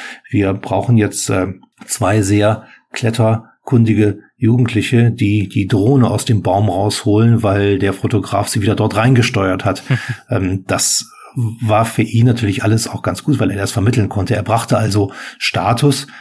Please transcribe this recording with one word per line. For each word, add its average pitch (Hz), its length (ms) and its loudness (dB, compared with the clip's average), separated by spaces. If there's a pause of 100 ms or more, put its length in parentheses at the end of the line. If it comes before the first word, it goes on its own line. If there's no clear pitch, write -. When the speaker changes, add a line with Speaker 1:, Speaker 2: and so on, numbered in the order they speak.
(300)
Speaker 1:
wir 98 240 0
brauchen 98 420 0
jetzt, 104 320 0
äh, 95 240 -2 (340)
zwei 107 360 0
sehr 104 420 0 (280)
kletterkundige 110 1300 0 (160)
Jugendliche, 117 760 2
die 104 380 -2
die 107 180 -2
Drohne 117 440 2
aus 101 140 -2
dem 104 180 0
Baum 98 260 0
rausholen, 104 760 2
weil 101 360 2
der 98 140 0
Fotograf 104 560 -2
sie 113 120 -2
wieder 104 140 0
dort 107 220 -2
reingesteuert 107 680 2
hat. 95 240 -2
Speaker 2:
<laughs> - 40 0 (380)
Speaker 1:
Ähm, 101 360 -2
das - 440 -4 (240)
war 110 500 0
für 113 180 -2
ihn 113 240 2
natürlich 113 360 0
alles 110 260 0
auch - 140 -10
ganz - 220 -6
gut, 143 140 0
weil 107 120 0
er 101 80 -6
das 98 140 -4
vermitteln 107 360 0
konnte. 101 260 -2
Er 92 80 -2
brachte 110 360 0
also 104 340 0 (260)
Status 117 680 0 (140)